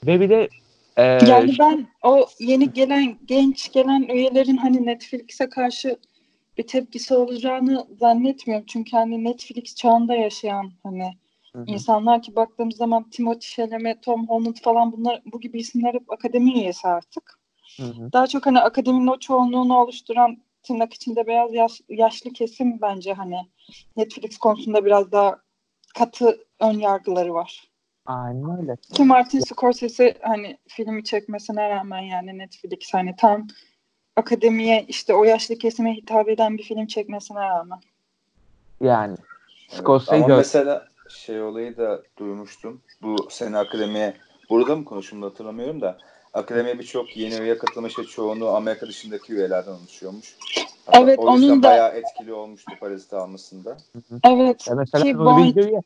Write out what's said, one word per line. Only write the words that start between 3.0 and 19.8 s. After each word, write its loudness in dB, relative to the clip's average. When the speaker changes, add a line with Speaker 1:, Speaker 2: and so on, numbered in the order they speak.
Speaker 2:
genç 0
gelen 2
üyelerin 0
hani 0
Netflix'e -8
karşı -6
bir -8
tepkisi -4
olacağını 0
zannetmiyorum. 0
Çünkü -8
hani 0
Netflix -8
çağında 2
yaşayan -4
hani -10
Speaker 1:
Hı -14
hı. -12
Speaker 2:
insanlar 0
ki -14
baktığımız -4
zaman -2
Timothée -6
Chalamet, -6
Tom -4
Holland -2
falan 2
bunlar -4
bu -16
gibi -10
isimler -4
hep -6
akademi 0
üyesi -4
artık. -6
Speaker 1:
Hı -10
hı. -12
Speaker 2:
Daha 4
çok -4
hani 6
akademinin 2
o -2
çoğunluğunu 0
oluşturan 0